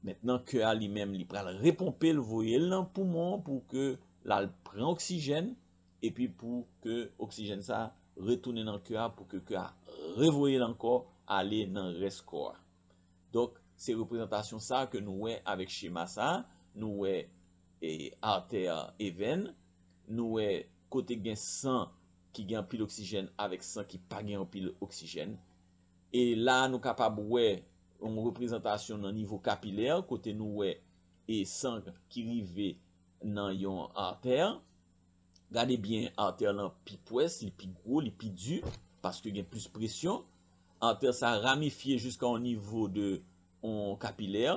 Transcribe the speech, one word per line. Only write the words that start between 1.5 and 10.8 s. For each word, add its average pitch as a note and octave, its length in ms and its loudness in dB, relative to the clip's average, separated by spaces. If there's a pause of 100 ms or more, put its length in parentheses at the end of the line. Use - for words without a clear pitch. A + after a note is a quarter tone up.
reponpe D#3+ 580 4
l D3 80 4
voye A2+ 380 4
l F3 100 4
nan F#3+ 160 2
poumon F#3 560 0
pou C3+ 240 -4
ke C3+ 300 0 (320)
la G2+ 160 4
l F#2 60 -4 (100)
pran B2+ 320 -2
oksijen, E3 600 -2 (500)
epi A#2 280 0
pou A#2 360 -6 (140)
ke A2+ 360 -2
oksijen G#2 480 -6
sa A2+ 240 -2 (260)
retounen A2+ 540 0
nan G2+ 160 -6
kè A2 160 -2
a, A#2 100 2
pou G2+ 180 -16
ke F#2+ 160 -6
kè G2 140 -2
a F2+ 80 -2 (500)
revoye C#3+ 440 6
l A#2 80 2
ankò A#2+ 320 2 (280)